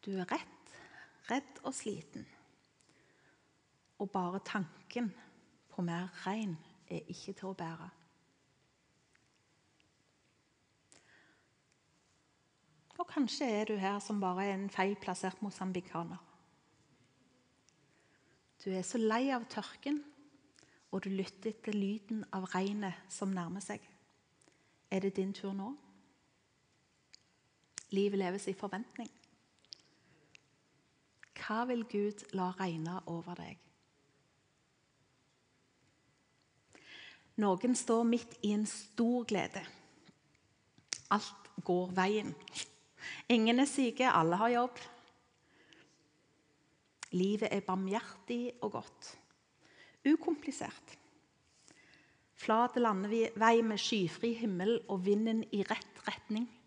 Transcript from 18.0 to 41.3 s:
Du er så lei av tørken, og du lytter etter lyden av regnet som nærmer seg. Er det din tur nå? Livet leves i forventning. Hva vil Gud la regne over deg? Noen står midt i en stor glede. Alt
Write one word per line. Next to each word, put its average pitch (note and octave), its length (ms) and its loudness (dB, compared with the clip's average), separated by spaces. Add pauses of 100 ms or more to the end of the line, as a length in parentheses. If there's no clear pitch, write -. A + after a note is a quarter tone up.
Du G3 100 -4
er F#3 100 -2
så A#3 160 -2
lei A3+ 320 4
av A#3+ 200 -2
tørken, - 480 -4 (920)
og F#3+ 120 -4
du G3 80 -4
lytter G3 400 -4
etter G#3+ 240 -6
lyden G#3 480 -2 (120)
av F#3+ 180 -4
regnet G3 420 -2 (160)
som G3 240 -4
nærmer F3+ 280 -6
seg. G#3 200 -10 (1080)
Er F#3+ 120 0
det G3 160 0
din F#3+ 160 -2
tur G3 180 -8
nå? G3 200 -6 (2250)
Livet G3+ 280 2
leves F#3+ 280 -2
i F#3+ 80 -2
forventning. G#3 540 -8 (2250)
Hva A3+ 320 -2
vil A#3 180 0
Gud G#3 360 -2 (120)
la F#3 140 0 (100)
regne E3+ 380 -4 (100)
over E3+ 320 -8
deg? D#3 200 -14 (3750)
Noen G#3+ 400 4
står A#3 320 4
midt A#3 320 0
i G#3 140 2
en G#3+ 120 2
stor A#3+ 600 0
glede. G3 320 -2 (1500)
Alt - 380 -2 (120)